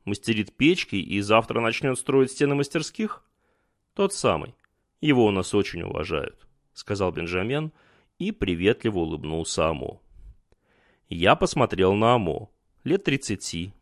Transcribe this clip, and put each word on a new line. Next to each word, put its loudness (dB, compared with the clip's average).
мастерит -2
печки 2
и -4
завтра 2
начнёт -2
строить 2
стены 0
мастерских?» -4
«Тот 0
самый. -2
Его 6
у 4
нас -2
очень 0
уважают», -6
сказал -4
Бенджамен -4
и -4
приветливо 0
улыбнулся -2
Амо. -6
Я 4
посмотрел 2
на 4
Амо. -2
Лет -2
тридцати, -4